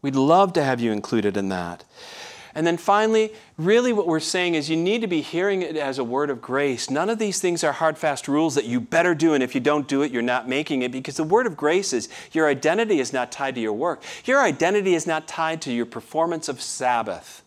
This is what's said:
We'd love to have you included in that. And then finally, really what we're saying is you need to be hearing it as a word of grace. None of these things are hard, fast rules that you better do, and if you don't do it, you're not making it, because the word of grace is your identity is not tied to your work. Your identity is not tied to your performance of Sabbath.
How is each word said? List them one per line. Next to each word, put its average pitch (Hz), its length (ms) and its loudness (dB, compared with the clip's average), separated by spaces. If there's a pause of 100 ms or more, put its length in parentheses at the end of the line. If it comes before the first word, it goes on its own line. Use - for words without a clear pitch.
We'd 139 140 -2
love 165 380 6
to 160 100 2
have 127 180 0
you 117 100 0
included 104 460 -2
in 98 120 -2
that. 87 360 -6 (720)
And 156 100 0
then 170 120 2
finally, 214 560 2 (240)
really 226 340 4
what 208 160 2
we're 160 140 2
saying 175 340 0
is 147 140 -2
you 165 80 2
need 196 240 0
to 226 60 -4
be 175 120 0
hearing 185 420 -2
it 160 140 -6
as 139 240 -4
a 127 60 0
word 135 240 0
of 123 120 -4
grace. 131 480 -2
None 156 200 0
of 226 100 -2
these 208 220 -2
things 170 240 0
are 147 80 2
hard, 156 240 0
fast 143 320 -4
rules 147 260 2
that 131 80 2
you 120 160 -2
better 170 340 2
do, 160 200 4
and 135 100 4
if 123 100 -4
you 135 60 0
don't 147 300 0
do 139 140 2
it, 147 80 -2
you're 123 100 -2
not 123 260 -2
making 135 340 -2
it, 123 120 -2
because 131 240 -10
the 156 80 -2
word 220 220 2
of 165 100 -6
grace 175 340 0
is 120 160 -2 (240)
your 160 160 2
identity 160 540 2
is 120 100 -4
not 127 180 -2
tied 135 260 -6
to 120 60 -4
your 110 120 -2
work. 139 280 -4 (220)
Your 269 180 2
identity 185 540 2
is 160 100 -2
not 156 220 -2
tied 160 360 -4
to 131 100 -6
your 117 120 0
performance 160 600 -4
of 135 140 -6
Sabbath. 113 840 -4